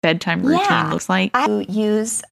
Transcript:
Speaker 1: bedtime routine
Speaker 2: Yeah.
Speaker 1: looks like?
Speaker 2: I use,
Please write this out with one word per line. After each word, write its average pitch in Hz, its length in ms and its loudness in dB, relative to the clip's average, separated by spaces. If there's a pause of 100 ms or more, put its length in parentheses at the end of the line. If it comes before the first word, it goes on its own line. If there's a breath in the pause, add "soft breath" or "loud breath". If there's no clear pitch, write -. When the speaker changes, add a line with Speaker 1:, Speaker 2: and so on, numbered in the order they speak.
Speaker 1:
bedtime 170 400 0
routine 311 160 4
Speaker 2:
Yeah. 381 320 0
Speaker 1:
looks 170 160 -6
like? 190 260 0
Speaker 2:
I 214 360 0
use, 214 520 0 (100)